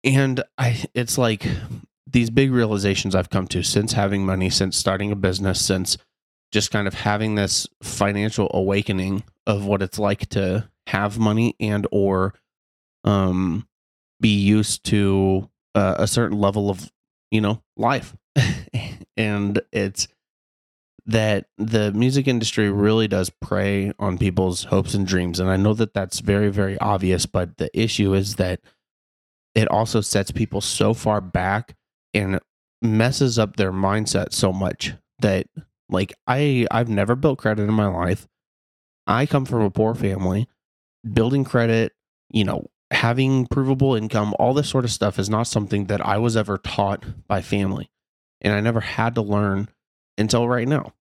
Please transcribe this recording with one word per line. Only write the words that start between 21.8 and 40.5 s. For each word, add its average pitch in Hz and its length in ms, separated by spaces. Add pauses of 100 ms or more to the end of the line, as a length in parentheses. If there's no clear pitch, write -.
music 131 360
industry 110 420
really 107 380
does 95 220
prey 98 680
on 92 200
people's 92 460
hopes 98 300
and 98 120
dreams. 90 340
And 92 100
I 95 60
know 104 180
that 110 200
that's 95 260
very, 101 300
very 98 280
obvious, 92 480
but 90 320
the 76 200
issue 104 360
is 98 220
that 92 240 (960)
it 110 160
also 110 300
sets 98 300
people 104 300
so - 340
far 107 260
back 95 540 (400)
and 98 260 (400)
messes 117 580
up 104 180
their 95 160
mindset 98 600
so 95 200
much - 400 (260)
that, 98 280 (420)
like, 95 240 (140)
I, 131 440
I've 117 180
never 104 280
built 135 220
credit 107 260
in 107 100
my 107 120
life. 90 400 (800)
I 123 200
come 139 180
from 120 180
a 101 80
poor 110 240
family. 95 540 (600)